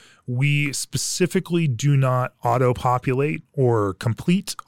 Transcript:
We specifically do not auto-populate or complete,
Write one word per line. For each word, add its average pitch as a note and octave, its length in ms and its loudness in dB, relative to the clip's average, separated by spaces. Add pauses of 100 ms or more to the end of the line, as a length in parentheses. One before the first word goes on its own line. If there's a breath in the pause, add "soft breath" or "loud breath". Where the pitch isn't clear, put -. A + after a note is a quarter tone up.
(260 loud breath)
We C#3+ 460 -2
specifically E3+ 960 -2
do C#3 300 2
not B2+ 440 0
auto-populate B2+ 1080 0
or A2+ 440 2
complete, F3 600 -2 (120)